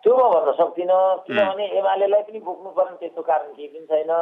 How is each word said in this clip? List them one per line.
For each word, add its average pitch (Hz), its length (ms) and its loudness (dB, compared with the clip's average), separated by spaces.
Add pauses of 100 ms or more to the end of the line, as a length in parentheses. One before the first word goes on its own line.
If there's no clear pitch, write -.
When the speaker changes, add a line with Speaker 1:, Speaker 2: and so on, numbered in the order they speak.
Speaker 1:
त्यो 240 140 4
म 262 40 4
भन्न 165 300 4
सक्दिनँ, 185 600 2
Speaker 2:
उम्। 185 80 -2
Speaker 1:
किनभने 202 480 -2
एमालेलाई 196 540 0
पनि 214 180 -12
बोक्नुपर्ने 180 580 -6
त्यस्तो 165 240 -10
कारण 147 320 -2
केही 147 140 -16
पनि 156 180 -18
छैन। 156 260 -2 (100)